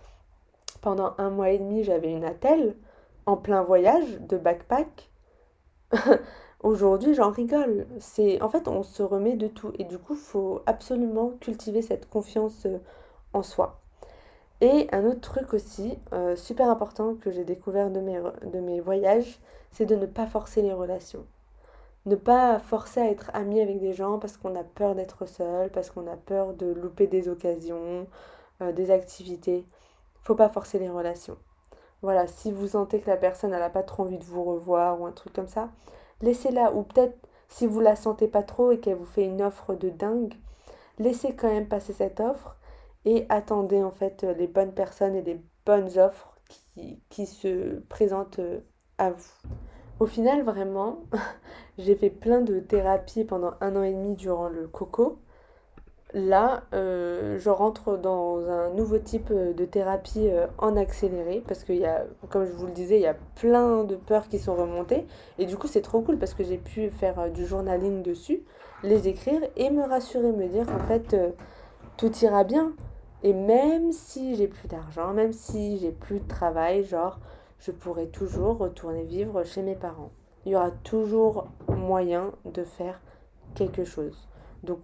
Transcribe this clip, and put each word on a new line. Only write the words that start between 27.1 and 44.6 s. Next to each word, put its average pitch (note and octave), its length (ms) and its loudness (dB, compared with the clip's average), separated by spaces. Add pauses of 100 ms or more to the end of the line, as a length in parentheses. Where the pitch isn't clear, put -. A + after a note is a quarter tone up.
occasions, E3+ 800 -4 (560)
euh, F3 100 -2
des F#3 200 -2
activités. F3+ 760 -2 (560)
Faut A3 140 2
pas G#3+ 120 8
forcer G3+ 300 -4
les F#3 100 -2
relations. F3 480 -6 (640)
Voilà, F#3+ 260 4
si G3+ 260 -8
vous G3 160 -4
sentez G3+ 320 0
que G#3 100 -4
la F#3+ 60 6
personne, F#3 360 0
elle F3 100 -2
a E3+ 60 -2
pas F#3+ 140 -2
trop F#3+ 220 -4
envie F#3 140 -4
de E3+ 60 -14
vous F3 200 -6
revoir F3 560 2
ou E3+ 60 -6
un E3+ 60 -10
truc - 200 -20
comme F#3+ 160 -6
ça, A3+ 220 -6 (520)
laissez-la. A#3+ 500 4
Ou G3+ 120 -2
peut-être, B3 340 2 (300)
si - 180 -2
vous A3 140 0
la G#3+ 160 8
sentez G#3+ 320 0
pas G#3 160 2
trop B3 260 2
et A#3+ 80 4
qu'elle G3+ 180 -2
vous F3 80 -12
fait G3 200 0
une F#3+ 180 -2
offre G3+ 320 -4
de F3+ 160 -4
dingue, G#3+ 440 -4 (640)
laissez A#3+ 360 0
quand - 140 0
même G#3+ 200 0
passer G#3 240 -6
cette G3 280 -2
offre B3+ 360 -4 (480)
et A3+ 240 4
attendez G3+ 540 2
en F#3+ 80 0
fait, G3 340 -4
euh, F#3 100 0
les F3 120 0
bonnes F#3+ 260 2